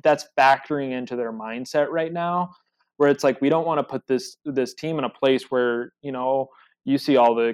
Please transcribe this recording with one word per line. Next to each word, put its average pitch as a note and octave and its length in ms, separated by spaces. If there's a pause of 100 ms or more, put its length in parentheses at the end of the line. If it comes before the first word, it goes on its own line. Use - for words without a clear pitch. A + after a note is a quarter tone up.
that's D3+ 240 (120)
factoring C3+ 540
into B2+ 220
their A#2+ 180
mindset A#2 580
right E3 220
now, F3 400 (440)
where C#3+ 140
it's - 120
like, C#3 200
we C#3 80
don't E3 160
wanna D3+ 180
put C3+ 220
this, B2+ 400
this C3 260
team D#3+ 260
in C3+ 60
a A#2+ 60
place C3+ 400
where, A#2+ 500
you C#3+ 120
know, C3 360 (380)
you C3+ 100
see C3+ 220
all A#2+ 160
the A#2 200